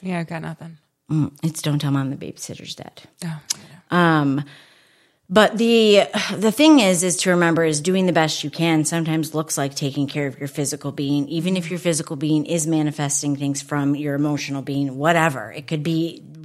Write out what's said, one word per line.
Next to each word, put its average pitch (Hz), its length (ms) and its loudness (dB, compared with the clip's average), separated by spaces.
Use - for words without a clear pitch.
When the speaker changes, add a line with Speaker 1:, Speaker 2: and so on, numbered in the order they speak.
Speaker 1:
Yeah, 185 180 -6
I 165 40 -4
got 160 180 -10
nothing. 160 340 -14
Speaker 2:
Mm, 151 220 0
it's 160 200 -4
Don't 147 160 0
Tell 143 140 -2
Mom 135 180 -2
the 139 60 -8
Babysitter's - 580 -14
Dead. - 260 -18
Speaker 1:
Oh, 160 160 -8
yeah. 165 300 4
Speaker 2:
Um, 143 240 0
but 208 260 6
the, 220 480 6
the 214 140 2
thing 302 300 8
is, 185 240 4
is 180 140 0
to 190 120 0
remember 170 320 4
is 156 180 0
doing 185 260 0
the 175 60 2
best 156 300 2
you 147 80 -6
can 160 340 0
sometimes 160 480 -2
looks 151 240 -4
like 139 200 -4
taking 143 320 -4
care 143 180 -4
of 131 140 -8
your 143 80 -8
physical 143 420 -6
being, 143 380 -2
even 170 280 -2
if 170 140 -4
your 180 80 -6
physical 165 380 -2
being 151 300 0
is 160 200 -2
manifesting 147 680 0
things 139 260 -4
from 143 320 -2
your 143 220 -4
emotional 143 440 -2
being, 139 380 -4
whatever. 151 540 0
It 139 160 -14
could 151 160 -4
be 165 360 -2